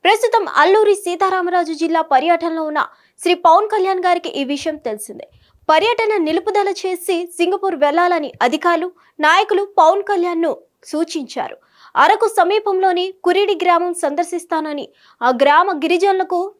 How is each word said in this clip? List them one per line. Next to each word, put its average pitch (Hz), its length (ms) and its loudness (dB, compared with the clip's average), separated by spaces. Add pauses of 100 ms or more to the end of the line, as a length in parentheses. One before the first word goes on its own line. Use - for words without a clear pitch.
ప్రస్తుతం 427 400 2 (200)
అల్లూరి 403 400 4
సీతారామరాజు 359 720 -2 (100)
జిల్లా 320 200 0 (100)
పర్యటనలో 330 580 0
ఉన్న 302 80 -2 (420)
శ్రీ 359 120 2 (140)
పవన్ 392 280 4
కళ్యాణ్ 381 320 -2
గారికి 349 240 -2 (100)
ఈ - 20 -2 (100)
విషయం 302 240 -6 (120)
తెలిసిందే. 214 380 -12 (400)
పర్యటన 427 460 2 (100)
నిలుపుదల 392 460 -2 (100)
చేసి 370 340 -4 (220)
సింగపూర్ 370 460 -2
వెళ్లాలని 330 480 0 (160)
అధికారులు, 330 420 -2 (360)
నాయకులు 392 380 2 (160)
పవన్ 359 300 6
కళ్యాణ్ను 349 420 0 (400)
సూచించారు. 302 680 -6 (460)
అరకు 427 240 4 (120)
సమీపంలోని 381 680 0 (220)
కురిడి 381 360 2
గ్రామం 349 300 0 (100)
సందర్శిస్తానని 311 840 -6 (420)
ఆ - 20 4 (140)
గ్రామ 311 260 4 (160)
గిరిజనులకు 370 560 0 (200)